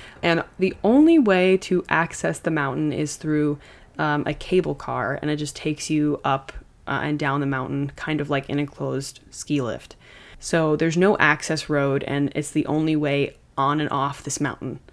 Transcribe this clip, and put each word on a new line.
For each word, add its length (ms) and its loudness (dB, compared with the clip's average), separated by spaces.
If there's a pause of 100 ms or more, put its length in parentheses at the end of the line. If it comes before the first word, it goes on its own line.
(220)
And 220 2 (160)
the 240 0
only 340 8
way 420 6
to 280 0
access 520 -2
the 120 -2
mountain 400 0
is 240 -4
through, 420 0 (400)
um, 300 0
a 60 -2
cable 420 0
car, 460 -4
and 100 -2
it 60 -2
just 180 -8
takes 340 -6
you 360 2
up, 260 -2 (340)
uh, 180 -4
and 140 -2
down 220 0
the 60 -2
mountain, 500 -4
kind 240 -4
of 100 -6
like 200 -2
an 100 -2
enclosed 640 -6 (100)
ski 300 -4
lift. 340 -8 (440)
So 360 0
there's 220 0
no 220 4
access 500 2
road, 340 0
and 320 -2
it's 160 -6
the 140 -2
only 320 0
way 400 -2 (200)
on 220 2
and 120 -2
off 320 -4
this 180 -6
mountain. 400 -6 (120)